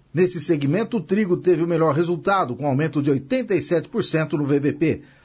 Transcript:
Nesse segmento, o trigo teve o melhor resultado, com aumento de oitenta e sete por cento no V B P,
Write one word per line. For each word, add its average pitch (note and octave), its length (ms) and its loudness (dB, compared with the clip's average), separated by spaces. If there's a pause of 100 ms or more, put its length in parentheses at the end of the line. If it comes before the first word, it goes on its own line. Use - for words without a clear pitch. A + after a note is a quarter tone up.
(120)
Nesse F3 280 0
segmento, E3+ 580 0
o - 20 -4
trigo F#3 360 0
teve E3+ 280 2
o - 20 0
melhor D#3+ 260 2
resultado, E3 640 0
com B2 140 -6
aumento D3 340 0
de C#3+ 80 2
oitenta G#3 420 -2
e F3 80 2
sete D#3+ 280 -2
por G#3+ 160 -2
cento D#3+ 340 -2
no D3 80 -2
V C#3+ 140 2
B C3+ 140 0
P, D#3 280 0 (220)